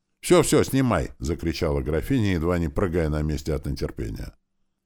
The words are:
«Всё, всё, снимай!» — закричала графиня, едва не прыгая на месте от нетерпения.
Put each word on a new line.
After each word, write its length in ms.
«Всё, 240
всё, 200
снимай!» — 560
закричала 640
графиня, 520
едва 260
не 80
прыгая 420
на 140
месте 300
от 120
нетерпения. 680